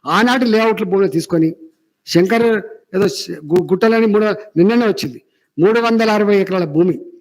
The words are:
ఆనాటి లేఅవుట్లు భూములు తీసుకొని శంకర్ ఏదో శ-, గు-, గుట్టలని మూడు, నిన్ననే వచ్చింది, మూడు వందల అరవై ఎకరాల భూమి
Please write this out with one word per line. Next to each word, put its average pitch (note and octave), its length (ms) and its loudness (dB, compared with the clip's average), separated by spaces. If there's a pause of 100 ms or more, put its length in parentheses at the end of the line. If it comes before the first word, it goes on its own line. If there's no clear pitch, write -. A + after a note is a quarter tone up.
ఆనాటి B3 400 0
లేఅవుట్లు A3 400 0
భూములు F#3+ 220 0
తీసుకొని E3 480 -2 (520)
శంకర్ A3 540 2 (340)
ఏదో G3 120 0
శ-, - 240 -8
గు-, D#3 320 -2
గుట్టలని A3+ 420 0
మూడు, G#3+ 200 2 (320)
నిన్ననే A3 300 4
వచ్చింది, C#3 340 -6 (380)
మూడు G#3+ 200 2
వందల A3+ 320 0
అరవై G#3 260 2
ఎకరాల F#3 280 -2
భూమి D#3+ 340 0 (220)